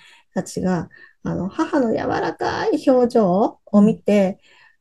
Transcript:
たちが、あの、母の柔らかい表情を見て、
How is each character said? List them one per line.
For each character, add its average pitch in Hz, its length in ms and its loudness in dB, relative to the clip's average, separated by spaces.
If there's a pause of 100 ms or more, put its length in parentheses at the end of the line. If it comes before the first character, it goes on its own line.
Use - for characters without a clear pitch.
(340)
た 180 80 -4
ち - 180 -8
が、 180 300 -2 (320)
あ 165 120 -6
の、 175 140 -6
母 320 320 -2
の 226 120 0
柔 - 140 -4 (140)
ら 311 140 -4
か - 320 -4
い 339 200 -2
表 254 220 4
情 208 560 0
を 208 160 2
見 208 180 4
て、 202 400 0 (420)